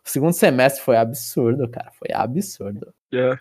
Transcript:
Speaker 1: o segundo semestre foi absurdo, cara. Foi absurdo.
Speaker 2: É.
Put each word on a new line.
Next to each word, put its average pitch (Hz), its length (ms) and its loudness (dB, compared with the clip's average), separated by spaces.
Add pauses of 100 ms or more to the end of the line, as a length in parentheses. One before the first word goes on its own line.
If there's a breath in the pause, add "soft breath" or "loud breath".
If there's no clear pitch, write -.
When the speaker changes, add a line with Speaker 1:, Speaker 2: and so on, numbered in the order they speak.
Speaker 1:
o - 40 -16
segundo 151 240 2
semestre 139 500 2
foi 123 140 4
absurdo, 117 720 0
cara. - 300 -14
Foi - 160 -12
absurdo. 127 800 -6 (200)
Speaker 2:
É. 127 280 0